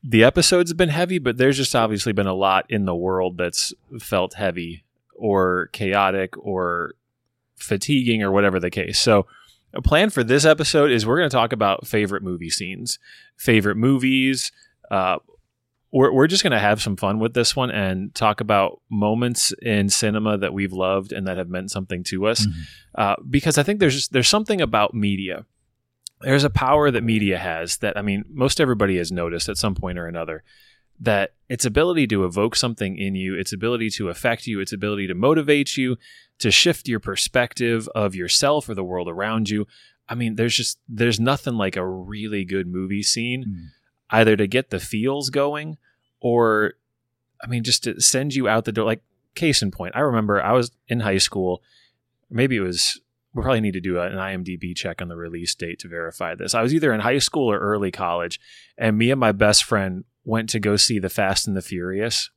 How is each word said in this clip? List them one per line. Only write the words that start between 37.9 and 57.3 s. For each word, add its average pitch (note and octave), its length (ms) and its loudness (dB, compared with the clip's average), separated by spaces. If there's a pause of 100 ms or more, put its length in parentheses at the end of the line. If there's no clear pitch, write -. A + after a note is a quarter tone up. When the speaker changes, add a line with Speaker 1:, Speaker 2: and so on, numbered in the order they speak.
Speaker 1:
of G2+ 220 0
yourself C#3+ 520 0
or A2+ 60 -8
the F#2+ 100 -4
world F2+ 240 -6
around G#2 440 -2
you. G#2 160 -2 (420)
I A#2 60 -6
mean, A2+ 220 -4
there's A2+ 180 0
just, - 240 -4 (100)
there's A2+ 300 0
nothing C3 340 0
like G2 240 -2
a F#2 100 -4
really G2+ 580 -6
good F#2+ 200 -4
movie F#2 380 -4
scene, B2 420 -2
Speaker 2:
Mm. F2+ 200 -8 (440)
Speaker 1:
either A2 260 6
to G2+ 120 0
get B2 240 -2
the F#2+ 80 -4
feels C3 500 -4
going D3 480 -4 (420)
or, A2+ 540 2 (680)
I - 20 -14
mean, A#2+ 160 -4
just A#2+ 220 -2
to - 180 -4
send C#3 320 0
you B2+ 160 0
out A2+ 160 2
the A2+ 60 -4
door. G#2+ 140 -2
Like, A2 180 -2 (320)
case D#3 260 0
in G2+ 80 -2
point, F2+ 260 -10
I A#2 40 -2
remember A2 440 2
I G#2+ 100 2
was A#2+ 180 2 (160)
in A#2 140 -2
high G2 180 0
school. F2+ 420 -2 (720)
Maybe B2 260 0
it G2+ 40 -2
was, F2+ 380 -2 (340)
we A#2 100 -4
probably B2 180 2
need G#2 120 0
to F#2 80 -4
do F2+ 180 -2
an F#2+ 180 -6
I F#2+ 140 -6
M F#2 120 -8
D F2+ 120 -8
B F2 180 -10
check F2 260 -8
on F2 100 -8
the E2+ 60 -12
release E2+ 380 -8
date E2+ 260 -10
to - 80 -16
verify E2+ 460 -8
this. F#2 220 -6
I A2+ 80 2
was C3 100 0
either D#3 180 2
in G#2+ 100 0
high B2+ 180 0
school B2+ 320 0